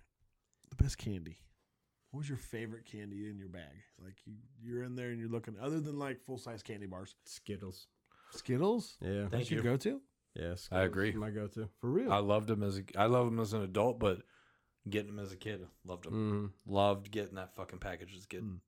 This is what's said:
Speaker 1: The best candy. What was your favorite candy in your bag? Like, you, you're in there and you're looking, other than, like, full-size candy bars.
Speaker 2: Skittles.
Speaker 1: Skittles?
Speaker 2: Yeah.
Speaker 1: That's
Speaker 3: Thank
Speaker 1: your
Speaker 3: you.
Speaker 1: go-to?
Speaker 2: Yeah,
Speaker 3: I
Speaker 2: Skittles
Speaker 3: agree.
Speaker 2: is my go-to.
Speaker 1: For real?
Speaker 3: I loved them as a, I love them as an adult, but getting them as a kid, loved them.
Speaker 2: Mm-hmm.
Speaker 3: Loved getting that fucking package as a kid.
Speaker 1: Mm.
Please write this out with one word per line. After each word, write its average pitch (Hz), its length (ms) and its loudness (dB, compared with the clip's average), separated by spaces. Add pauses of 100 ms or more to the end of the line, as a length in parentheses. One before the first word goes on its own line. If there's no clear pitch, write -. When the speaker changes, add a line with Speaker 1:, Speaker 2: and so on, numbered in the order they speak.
(680)
Speaker 1:
The 131 80 -12
best 143 200 6
candy. 87 420 -6 (720)
What 135 80 -6
was 143 100 -4
your 135 80 -4
favorite 113 480 -8
candy 104 440 -8
in 104 80 -8
your 98 120 -10
bag? 80 260 -14 (260)
Like, 95 140 -16 (100)
you, 110 100 -14 (260)
you're 120 220 -4
in 123 120 -6
there 123 140 -4
and 117 100 -4
you're 113 100 -4
looking, 113 300 -4
other 147 200 0
than, 147 200 -2
like, 135 220 -4
full-size 120 420 -8
candy 104 240 -8
bars. 92 280 -10 (100)
Speaker 2:
Skittles. 95 600 -10 (440)
Speaker 1:
Skittles? 185 720 2
Speaker 2:
Yeah. 101 220 0
Speaker 1:
That's 98 80 -2
Speaker 3:
Thank 117 200 0
Speaker 1:
your 110 80 2
Speaker 3:
you. 113 40 2
Speaker 1:
go-to? 139 380 2 (320)
Speaker 2:
Yeah, 85 180 -4
Speaker 3:
I 90 40 -2
Speaker 2:
Skittles 92 320 2
Speaker 3:
agree. 95 220 2
Speaker 2:
is 104 60 -2
my 110 140 -2
go-to. 104 400 -4 (120)
Speaker 1:
For 120 80 0
real? 214 220 2
Speaker 3:
I 101 80 6
loved 104 280 6
them 104 160 2
as 98 160 0
a, 98 40 -6 (160)
I 104 80 8
love 123 180 8
them 117 140 2
as 107 140 0
an 107 100 2
adult, 107 360 4
but 98 220 4 (680)
getting 101 260 0
them 104 80 -8
as 95 100 -8
a 92 40 -12
kid, 95 300 -8 (160)
loved 90 220 -8
them. - 80 -6
Speaker 2:
Mm-hmm. 104 600 -2
Speaker 3:
Loved 101 380 4
getting 101 240 -4
that 95 180 -10
fucking 92 260 -10
package 92 360 -8
as 92 80 -18
a - 40 -20
kid. 92 160 -8
Speaker 1:
Mm. 92 240 -6